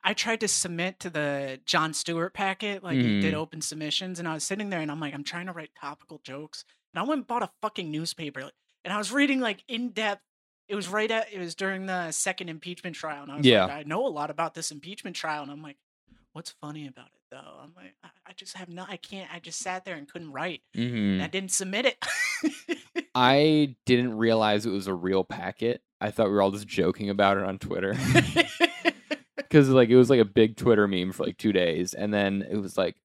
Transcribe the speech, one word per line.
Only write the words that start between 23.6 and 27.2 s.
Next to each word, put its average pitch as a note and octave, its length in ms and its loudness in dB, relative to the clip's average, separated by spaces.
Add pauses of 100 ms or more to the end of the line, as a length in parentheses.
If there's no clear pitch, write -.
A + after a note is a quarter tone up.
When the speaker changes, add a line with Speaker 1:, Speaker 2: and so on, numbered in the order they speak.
Speaker 2:
didn't B2 300 4
realize A2 500 4
it A2+ 40 -2
was F#2+ 180 -2
a F#2+ 60 0
real F#2 300 2
packet. F#2+ 580 -4 (180)
I G#2 100 -2
thought A2 180 2
we F#2+ 40 2
were G2+ 100 6
all G2 100 6
just G#2 140 -8
joking G2 440 0
about G2 260 4